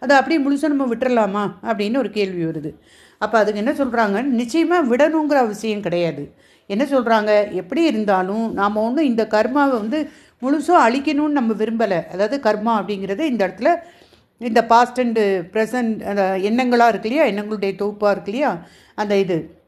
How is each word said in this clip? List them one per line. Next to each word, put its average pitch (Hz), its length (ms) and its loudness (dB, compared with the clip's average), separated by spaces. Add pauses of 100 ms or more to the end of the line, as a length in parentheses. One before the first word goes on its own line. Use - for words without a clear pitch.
அதை 277 160 4
அப்படியே 269 320 2
முழுசா 277 200 0
நம்ம 277 180 0
விட்டுறலாமா 226 840 -2
அப்படின்னு 208 260 -2
ஒரு 226 140 -2
கேள்வி 190 340 -4
வருது. 156 300 -6 (440)
அப்ப 214 200 0
அதுக்கு 208 260 0
என்ன 277 80 0
சொல்றாங்க, 233 520 0
நிச்சயமா 294 680 0
விடணுங்கிற 302 440 0
அவசியம் 220 460 0
கிடையாது. 165 540 -4 (320)
என்ன 208 180 -2
சொல்றாங்க, 214 680 2
எப்படி 185 340 -2
இருந்தாலும் 214 680 0
நாம 214 300 0
ஒண்ணும் 254 220 0
இந்த 226 260 0
கர்மாவை 254 400 2
வந்து 254 400 -2 (320)
முழுசா 302 340 2 (120)
அழிக்கணும்னு 285 400 0
நம்ம 254 240 0
விரும்பல. 214 540 -2
அதாவது 208 340 -2
கர்மா 220 420 0
அப்படிங்கிறது 196 360 -6
இந்த 240 300 0
இடத்துல 240 260 0 (640)
இந்த 233 300 0
past 233 300 4
and 233 200 0 (340)
present 220 500 -2
அந்த 190 360 0
எண்ணங்களா 240 500 4
இருக்கு 220 220 0
இல்லையா, 302 140 2
எண்ணங்களுடைய 208 520 -2
தொகுப்பா 208 340 0
இருக்கு 190 220 -4
இல்லையா, 233 260 -2 (360)
அந்த 208 220 -2
இது 180 380 -2 (140)